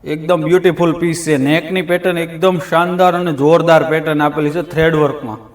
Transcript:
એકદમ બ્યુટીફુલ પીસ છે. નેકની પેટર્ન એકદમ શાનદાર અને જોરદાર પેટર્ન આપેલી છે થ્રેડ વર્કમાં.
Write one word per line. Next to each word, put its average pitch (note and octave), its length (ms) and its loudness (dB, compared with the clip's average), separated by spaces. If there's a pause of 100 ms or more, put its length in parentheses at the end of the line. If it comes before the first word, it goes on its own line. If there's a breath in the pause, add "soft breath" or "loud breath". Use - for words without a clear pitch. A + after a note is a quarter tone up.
એકદમ D#3+ 380 -2
બ્યુટીફુલ E3+ 560 2
પીસ E3+ 280 -4
છે. D3+ 100 2
નેકની D#3+ 460 0
પેટર્ન F3 360 -2
એકદમ E3+ 400 -2
શાનદાર F3+ 560 0
અને F3 180 -2
જોરદાર D#3+ 580 4
પેટર્ન D#3 320 0
આપેલી D3 280 0
છે E3 120 -4
થ્રેડ D#3+ 320 0
વર્કમાં. C3+ 440 -2 (160)